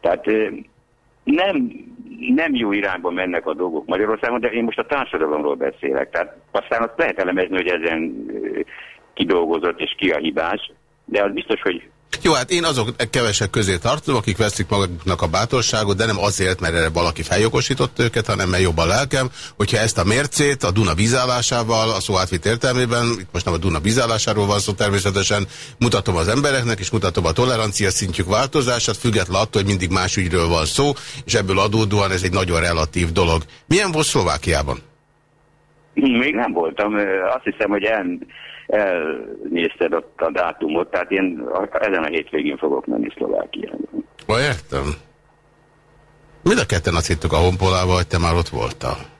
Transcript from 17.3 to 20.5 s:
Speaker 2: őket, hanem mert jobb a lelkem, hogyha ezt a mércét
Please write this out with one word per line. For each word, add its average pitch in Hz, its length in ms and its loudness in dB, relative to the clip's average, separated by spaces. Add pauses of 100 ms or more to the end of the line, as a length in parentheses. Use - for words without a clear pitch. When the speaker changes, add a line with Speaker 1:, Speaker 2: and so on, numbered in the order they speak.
Speaker 2:
őket, 113 260 2
hanem 98 240 0
mert 92 140 4
jobb 82 140 2
a 82 80 4
lelkem, 131 420 0 (300)
hogyha 104 200 0
ezt 110 200 2
a - 60 2
mércét 139 600 2